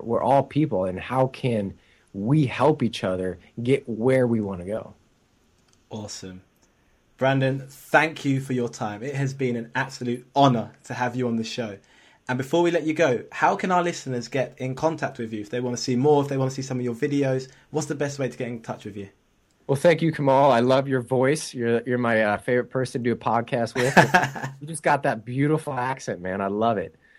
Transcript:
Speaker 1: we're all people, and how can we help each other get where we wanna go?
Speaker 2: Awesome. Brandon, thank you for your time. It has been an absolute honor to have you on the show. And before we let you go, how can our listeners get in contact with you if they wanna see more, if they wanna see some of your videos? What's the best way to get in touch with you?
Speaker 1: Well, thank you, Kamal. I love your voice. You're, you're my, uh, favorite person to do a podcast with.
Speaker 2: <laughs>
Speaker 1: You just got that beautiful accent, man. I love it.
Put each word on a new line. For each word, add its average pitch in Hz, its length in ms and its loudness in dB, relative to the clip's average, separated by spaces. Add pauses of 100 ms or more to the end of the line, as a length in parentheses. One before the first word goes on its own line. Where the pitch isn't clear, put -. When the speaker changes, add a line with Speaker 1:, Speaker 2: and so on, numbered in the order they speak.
Speaker 1:
we're 117 200 -2
all 131 200 4
people, 139 420 -2
and 92 160 -6
how 131 280 0
can 107 440 -2 (400)
we 127 320 2
help 139 380 2
each - 220 -2
other 92 340 -4 (240)
get 131 260 0
where 123 380 2
we 117 160 0
wanna 95 240 -6
go? 107 260 -8 (960)
Speaker 2:
Awesome. 95 540 -14 (760)
Brandon, 135 500 0
thank - 560 0
you 135 160 2
for 135 140 -6
your 120 160 -2
time. 104 340 -8
It 143 120 -6
has 135 180 -2
been 123 240 -2
an 113 180 -8
absolute 127 520 -4 (100)
honor 123 360 4 (120)
to 123 100 -12
have 123 220 -4
you 127 100 0
on 117 100 -2
the 113 80 -2
show. 107 340 -8 (500)
And 127 80 -2
before 135 260 0
we 170 80 4
let 165 160 0
you 156 60 0
go, 156 400 2
how 180 240 2
can 190 160 -2
our 180 100 4
listeners 135 460 -6
get 131 300 -4
in 131 160 -6
contact 147 440 -2
with 113 140 -8
you 110 80 -6
if 104 80 -12
they 123 120 -6
wanna 123 180 -4
see 127 180 -2
more, 143 260 6
if 139 60 -4
they 139 80 -4
wanna 131 140 0
see 135 100 -8
some 131 180 -6
of 123 60 -4
your 120 100 -4
videos? 135 540 -2 (220)
What's 147 160 -4
the 160 80 -6
best 139 240 -4
way 131 100 -2
to 117 80 -10
get 123 120 -6
in 117 120 -8
touch - 240 -10
with 101 140 -12
you? 98 100 -10 (600)
Speaker 1:
Well, 139 80 2
thank 165 240 6
you, 165 120 4
Kamal. 139 380 6
I 120 100 6
love 131 280 4
your 131 140 0
voice. 131 500 0
You're, 117 320 0
you're 123 140 0
my, 117 240 2
uh, 104 160 2
favorite 123 320 0
person 127 340 -4
to 120 60 2
do - 20 2
a 110 40 0
podcast 117 580 0
with. 131 200 0
Speaker 2:
<laughs> 147 640 2
Speaker 1:
You 151 60 -14
just 160 160 -12
got 151 200 2
that 110 220 -2
beautiful 143 500 -2
accent, 123 480 -6
man. 92 180 -4
I 98 60 0
love 107 320 0
it. 87 180 -8 (220)